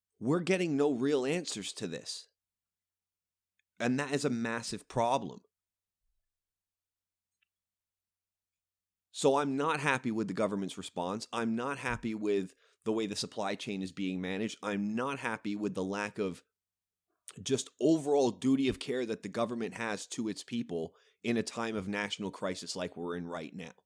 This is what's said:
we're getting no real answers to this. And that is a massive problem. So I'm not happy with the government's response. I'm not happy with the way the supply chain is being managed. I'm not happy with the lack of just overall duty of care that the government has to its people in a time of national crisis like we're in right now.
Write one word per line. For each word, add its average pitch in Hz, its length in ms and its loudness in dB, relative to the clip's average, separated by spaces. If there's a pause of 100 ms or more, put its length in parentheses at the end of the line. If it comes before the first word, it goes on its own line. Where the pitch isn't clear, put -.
(200)
we're 143 200 2
getting 175 360 2
no 143 160 6
real 131 320 2
answers 143 500 -2
to 110 120 -6
this. - 400 -8 (1500)
And 123 180 2
that 139 140 0
is 143 140 2
a 139 40 4
massive 117 560 -2
problem. 117 540 2 (3750)
So 139 240 6
I'm 139 200 2
not 147 240 2
happy 131 300 2
with 110 180 0
the 98 60 -4
government's 98 420 0
response. 92 560 -4
I'm 113 240 0
not 131 220 -2
happy 120 360 -2
with 101 380 2 (320)
the 110 80 0
way 110 140 2
the 101 100 -4
supply 104 380 -2
chain 101 260 -4
is 92 120 -4
being 92 280 -2
managed. 95 420 -2
I'm 104 320 0
not 131 260 -2
happy 110 360 -2
with 104 180 0
the 95 80 0
lack 101 360 0
of 92 240 0 (1000)
just - 280 0 (100)
overall 143 500 6
duty 135 380 4
of 107 100 0
care 127 280 -2
that 110 160 -4
the 101 80 -6
government 113 440 -2
has 107 340 -4
to 113 200 -2
its 101 140 -4
people 87 500 -4 (320)
in 117 140 2
a 107 40 2
time 113 320 -4
of 98 140 -2
national 101 420 -2
crisis 92 460 -6
like 92 200 -4
we're 85 200 -4
in 87 100 -6
right 85 300 -8
now. 85 160 -10 (140)